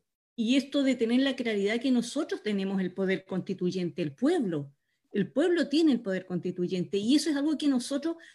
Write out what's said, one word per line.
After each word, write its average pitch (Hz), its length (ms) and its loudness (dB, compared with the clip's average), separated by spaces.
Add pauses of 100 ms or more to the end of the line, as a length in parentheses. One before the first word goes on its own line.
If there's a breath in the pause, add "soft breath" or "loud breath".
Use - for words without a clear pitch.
(440)
Y 247 120 4
esto 277 260 0
de 262 140 2
tener 240 240 2
la 269 160 0
claridad 220 440 0
que 262 120 2
nosotros 277 500 -2
tenemos 196 380 -2
el 180 120 -2
poder 190 320 -2
constituyente, 180 760 -4
el 151 100 -4
pueblo. 208 600 -2 (400)
El 196 180 -2
pueblo 339 380 2
tiene 311 240 4
el 233 80 2
poder 185 260 -4
constituyente 180 720 -2
y 226 160 2
eso 311 160 2
es 285 60 2
algo 285 200 0
que 302 120 0
nosotros, 277 480 0 (180 loud breath)